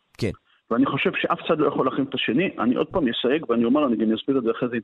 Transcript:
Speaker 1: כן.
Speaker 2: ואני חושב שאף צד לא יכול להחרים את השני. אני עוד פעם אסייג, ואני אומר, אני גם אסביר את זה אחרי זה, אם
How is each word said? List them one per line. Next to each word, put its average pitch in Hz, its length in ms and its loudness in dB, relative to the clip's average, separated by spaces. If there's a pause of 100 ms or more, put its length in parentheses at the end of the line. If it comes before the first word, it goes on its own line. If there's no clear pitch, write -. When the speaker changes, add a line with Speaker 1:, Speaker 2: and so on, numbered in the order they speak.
(180)
Speaker 1:
כן. 110 120 -2 (420)
Speaker 2:
ואני 120 140 2
חושב 151 300 0
שאף - 320 -2
צד 160 120 2
לא 147 80 2
יכול 123 180 0
להחרים 135 240 0
את - 40 -8
השני. 135 360 0 (100)
אני 117 160 2
עוד - 120 0
פעם 185 200 -2
אסייג, 135 420 0
ואני 117 160 2
אומר, 147 220 4
אני 117 80 2
גם 110 180 2
אסביר 135 240 0
את 123 60 0
זה 113 80 2
אחרי 123 180 -4
זה, 120 60 -6
אם 113 80 -2